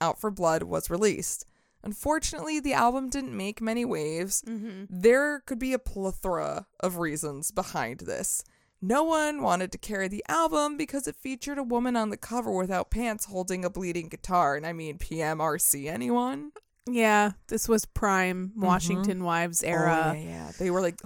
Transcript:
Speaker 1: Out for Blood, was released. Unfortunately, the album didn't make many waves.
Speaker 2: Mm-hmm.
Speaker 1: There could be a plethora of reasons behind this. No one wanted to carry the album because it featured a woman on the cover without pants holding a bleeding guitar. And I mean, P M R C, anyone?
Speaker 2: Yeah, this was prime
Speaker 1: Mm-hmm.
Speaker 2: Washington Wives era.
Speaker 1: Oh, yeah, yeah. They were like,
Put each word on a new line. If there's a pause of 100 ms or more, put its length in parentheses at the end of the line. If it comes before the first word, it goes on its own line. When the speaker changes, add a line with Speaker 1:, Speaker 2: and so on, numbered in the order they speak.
Speaker 1:
Out
for
Blood,
was
released. (360)
Unfortunately,
the
album
didn't
make
many
waves.
Speaker 2:
Mm-hmm.
Speaker 1:
There
could
be
a
plethora (140)
of
reasons
behind
this. (380)
No
one
wanted
to
carry
the
album
because
it
featured
a
woman
on
the
cover
without
pants
holding
a
bleeding
guitar.
And
I
mean,
P
M
R
C,
anyone? (360)
Speaker 2:
Yeah, (160)
this
was
prime
Speaker 1:
Mm-hmm.
Speaker 2:
Washington
Wives
era.
Speaker 1:
Oh,
yeah,
yeah.
They
were
like,